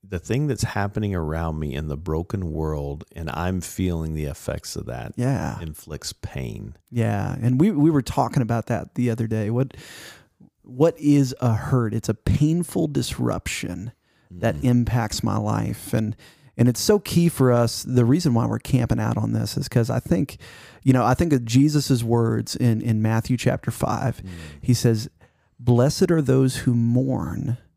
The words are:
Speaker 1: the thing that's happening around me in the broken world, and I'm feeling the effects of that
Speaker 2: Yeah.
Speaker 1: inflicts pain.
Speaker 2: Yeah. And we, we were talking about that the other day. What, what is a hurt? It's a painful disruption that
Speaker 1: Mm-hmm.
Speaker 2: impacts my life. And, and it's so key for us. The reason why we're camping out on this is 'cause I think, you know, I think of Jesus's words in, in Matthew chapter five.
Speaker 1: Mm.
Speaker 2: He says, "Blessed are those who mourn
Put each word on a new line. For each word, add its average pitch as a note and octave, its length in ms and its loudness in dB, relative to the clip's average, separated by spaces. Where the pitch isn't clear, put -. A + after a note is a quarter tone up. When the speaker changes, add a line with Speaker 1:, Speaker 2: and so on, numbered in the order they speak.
Speaker 1:
the F#2+ 160 -8
thing C3+ 280 -2
that's B2 160 -2
happening G#2 520 -4
around D#2+ 440 -4
me D2+ 140 -4
in D2+ 140 -6
the D2 80 -4
broken E2 560 -4
world, D#2 540 -6
and D#2 140 -8
I'm F2+ 320 -2
feeling E2 520 -4
the D2+ 120 -4
effects - 500 -8
of - 120 -10
that A#2+ 280 -10
Speaker 2:
Yeah. G#2 460 -4
Speaker 1:
inflicts D#2 500 -12
pain. - 640 -10
Speaker 2:
Yeah. G#2 500 -2
And B2 220 2
we, G#3+ 100 6
we D3+ 200 4
were C#3+ 100 4
talking C#3 400 0
about A#2 240 -2
that - 300 -4
the B2 140 0
other A2 180 -2
day. A2 240 -2
What, B2 260 -2
what D3+ 360 0
is C#3+ 400 4
a A#2+ 140 2
hurt? A#2+ 400 0
It's A2+ 160 -4
a A2 40 0
painful D#3+ 760 0
disruption A#2 1040 -4
that F2+ 240 -2
Speaker 1:
Mm-hmm. D2 120 -2
Speaker 2:
impacts A#2+ 560 2
my G#2 140 0
life. A2 560 -2
And, A2 220 -2
and A#2 100 6
it's A#2+ 140 2
so G#3 180 4
key E3+ 300 2
for C3 220 2
us. A#2+ 320 2
The B2 200 2
reason C#3+ 300 4
why A#2 140 2
we're A2+ 120 -2
camping A#2+ 400 0
out A#2 180 0
on A2+ 160 -2
this A2+ 220 -2
is - 140 -4
'cause A#2 200 2
I A#2 100 0
think, - 380 -2
you C3 100 6
know, B2 120 6
I B2 80 6
think E3+ 180 2
of B2 140 2
Jesus's C#3 580 4
words A#2 520 0
in, A2+ 260 2
in A2 200 0
Matthew A2+ 360 0
chapter A#2 340 0
five. - 520 -4
Speaker 1:
Mm. F#2 60 -12
Speaker 2:
He B2 120 2
says, A#2 360 2
"Blessed B2 520 2
are E3 100 2
those C3 360 2
who B2 160 0
mourn A#2+ 840 0